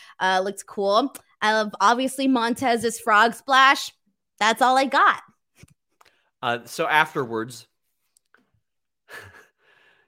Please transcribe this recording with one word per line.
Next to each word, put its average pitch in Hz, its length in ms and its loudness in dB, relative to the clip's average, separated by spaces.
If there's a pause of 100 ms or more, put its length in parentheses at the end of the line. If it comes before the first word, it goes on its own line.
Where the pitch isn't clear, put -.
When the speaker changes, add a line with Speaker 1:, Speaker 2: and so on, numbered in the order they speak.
(200)
Speaker 1:
Uh, 185 240 0
looked 196 220 -10
cool. 208 480 -2 (260)
I 214 120 0
love, 214 280 -2
obviously, 254 480 0
Montez's 233 720 -2
frog 220 340 2
splash. 269 580 2 (480)
That's 220 220 0
all 254 140 4
I 269 100 2
got. 302 360 0 (1200)
Speaker 2:
Uh, 120 220 -2
so - 240 -6
afterwards, 123 800 -2 (1400)
<laughs> - 60 -20 (920)